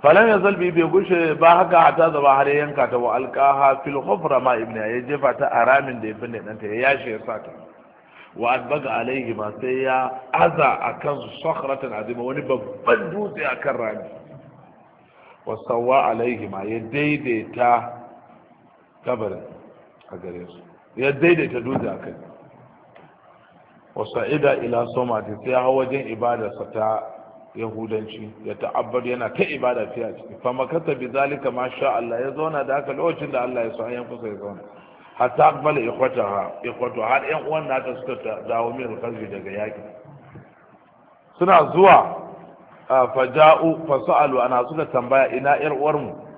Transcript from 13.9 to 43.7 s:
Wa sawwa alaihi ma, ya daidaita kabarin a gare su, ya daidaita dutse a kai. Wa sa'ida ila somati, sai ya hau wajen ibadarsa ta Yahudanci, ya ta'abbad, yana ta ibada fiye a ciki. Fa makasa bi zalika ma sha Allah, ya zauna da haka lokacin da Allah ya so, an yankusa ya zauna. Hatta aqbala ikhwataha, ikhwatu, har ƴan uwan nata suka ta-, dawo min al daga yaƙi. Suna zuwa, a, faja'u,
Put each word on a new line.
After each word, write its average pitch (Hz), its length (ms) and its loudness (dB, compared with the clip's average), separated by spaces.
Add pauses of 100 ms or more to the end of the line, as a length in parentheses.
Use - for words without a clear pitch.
Wa 110 100 -6 (120)
sawwa 123 420 2
alaihi 113 400 -2
ma, 95 140 -8
ya 113 160 -4
daidaita 120 1120 0 (1120)
kabarin 107 400 -4 (680)
a 92 60 -14
gare 87 340 -12
su, - 120 -20 (340)
ya 131 160 0
daidaita 143 500 2
dutse 127 240 -4
a 95 160 -6
kai. - 120 -14 (1800)
Wa 107 100 -6 (100)
sa'ida 127 420 2 (100)
ila 120 180 0 (120)
somati, 113 340 -2 (140)
sai 127 80 -4
ya 127 100 4
hau 131 160 4
wajen 131 320 -2
ibadarsa 110 640 -4
ta 110 400 -2 (420)
Yahudanci, 110 800 -8 (120)
ya 104 100 -10
ta'abbad, 120 520 -4
yana 123 280 -4
ta 196 100 0
ibada 123 480 -2
fiye 117 140 -6
a 101 80 -8
ciki. - 280 -18
Fa 123 100 -2
makasa 147 420 -4
bi 123 180 -8
zalika 139 380 -2
ma 123 200 -6
sha 135 260 -2
Allah, 117 240 -4
ya 135 100 -4
zauna 151 340 -4
da 131 120 -2
haka 143 160 -6
lokacin 151 380 -4
da 127 120 -2
Allah 123 260 -4
ya 110 80 -10
so, 113 80 -8
an 120 80 -8
yankusa 120 360 -12
ya 104 80 -8
zauna. 98 240 -12 (580)
Hatta 127 280 4
aqbala 151 340 2
ikhwataha, 113 720 -2 (120)
ikhwatu, 120 380 -6
har 131 180 2
ƴan 143 260 -4
uwan 151 220 -4
nata 131 320 -4
suka 127 240 -8
ta-, 107 240 -8
dawo 117 240 -2
min 127 140 -8
al 110 100 -8
daga 101 540 -10
yaƙi. 104 320 -8 (1600)
Suna 175 340 6
zuwa, 165 440 8 (720)
a, 127 200 4
faja'u, 151 800 6